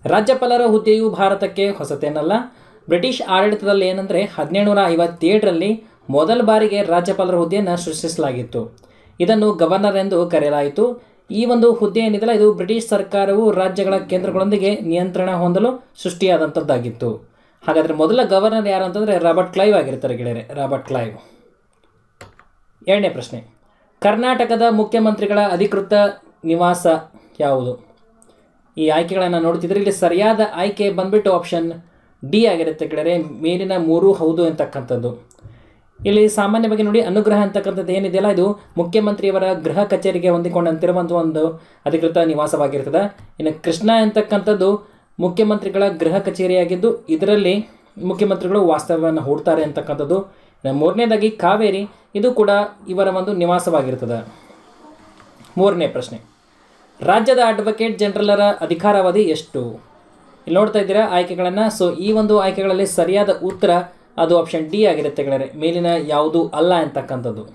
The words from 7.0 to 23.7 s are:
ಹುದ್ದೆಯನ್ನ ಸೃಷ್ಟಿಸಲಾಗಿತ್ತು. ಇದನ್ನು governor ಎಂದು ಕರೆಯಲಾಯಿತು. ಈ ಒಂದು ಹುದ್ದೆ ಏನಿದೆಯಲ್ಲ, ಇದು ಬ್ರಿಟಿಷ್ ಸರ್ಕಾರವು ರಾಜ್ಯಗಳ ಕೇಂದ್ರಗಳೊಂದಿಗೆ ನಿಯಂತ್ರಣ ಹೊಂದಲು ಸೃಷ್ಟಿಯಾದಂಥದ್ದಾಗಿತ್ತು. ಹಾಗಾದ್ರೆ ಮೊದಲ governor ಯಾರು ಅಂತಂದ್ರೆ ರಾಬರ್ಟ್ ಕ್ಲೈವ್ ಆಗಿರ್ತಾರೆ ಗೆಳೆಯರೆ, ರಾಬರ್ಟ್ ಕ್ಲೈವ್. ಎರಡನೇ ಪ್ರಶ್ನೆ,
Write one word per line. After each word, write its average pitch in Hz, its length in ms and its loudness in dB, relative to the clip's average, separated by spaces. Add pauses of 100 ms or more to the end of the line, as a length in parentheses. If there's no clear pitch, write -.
ಹುದ್ದೆಯನ್ನ 180 320 0 (120)
ಸೃಷ್ಟಿಸಲಾಗಿತ್ತು. 139 760 -6 (580)
ಇದನ್ನು 214 280 2 (140)
governor 196 400 2
ಎಂದು 190 180 0 (140)
ಕರೆಯಲಾಯಿತು. 147 520 0 (440)
ಈ 214 120 -2 (120)
ಒಂದು 233 160 6 (100)
ಹುದ್ದೆ 214 260 0
ಏನಿದೆಯಲ್ಲ, 214 340 0
ಇದು 208 80 6 (120)
ಬ್ರಿಟಿಷ್ 220 320 -2
ಸರ್ಕಾರವು 196 520 0 (160)
ರಾಜ್ಯಗಳ 190 380 0 (140)
ಕೇಂದ್ರಗಳೊಂದಿಗೆ 190 600 0 (180)
ನಿಯಂತ್ರಣ 180 420 -2 (100)
ಹೊಂದಲು 185 300 2 (320)
ಸೃಷ್ಟಿಯಾದಂಥದ್ದಾಗಿತ್ತು. 147 1080 -2 (560)
ಹಾಗಾದ್ರೆ 156 380 0
ಮೊದಲ 226 160 2 (160)
governor 214 380 0
ಯಾರು 190 160 0
ಅಂತಂದ್ರೆ 208 260 0 (100)
ರಾಬರ್ಟ್ 175 320 0
ಕ್ಲೈವ್ 202 240 4
ಆಗಿರ್ತಾರೆ 127 400 -4
ಗೆಳೆಯರೆ, 117 220 -6 (160)
ರಾಬರ್ಟ್ 135 320 -4
ಕ್ಲೈವ್. 117 260 -6 (1700)
ಎರಡನೇ 202 240 2
ಪ್ರಶ್ನೆ, 123 240 -12 (640)